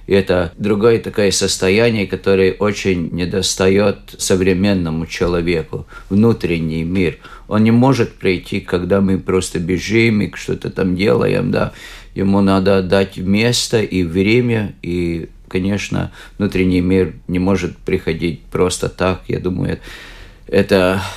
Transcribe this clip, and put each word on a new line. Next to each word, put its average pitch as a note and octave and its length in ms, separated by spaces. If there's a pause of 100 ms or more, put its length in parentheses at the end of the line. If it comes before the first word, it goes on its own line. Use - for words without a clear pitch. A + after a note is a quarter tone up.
И F#2+ 60
это F2+ 440
другое G#2 440
такое G2+ 320
состояние, G2 760
которое F#2+ 460
очень G2 580
недостаёт F#2+ 1040
современному F#2 920
человеку, E2+ 800 (220)
внутренний E2+ 760
мир. F2 340 (300)
Он G#2+ 160
не A2+ 80
может A#2+ 420
прийти, F#2+ 460
когда F#2 400
мы F#2+ 180
просто F#2 400
бежим G2+ 640
и - 120
что-то - 380
там F#2 240
делаем, G2 560
да. G#2 220 (420)
Ему G2 280
надо G2 380
дать F#2+ 360
место G#2+ 640
и F#2 220
время, G#2+ 760
и, E2+ 480 (180)
конечно, F#2+ 640 (260)
внутренний F#2 420
мир F#2 340 (120)
не F2+ 140
может F#2 360
приходить E2 640 (100)
просто - 360
так, F#2 380
я F2+ 140
думаю, F2+ 400 (640)
это F#2+ 540 (160)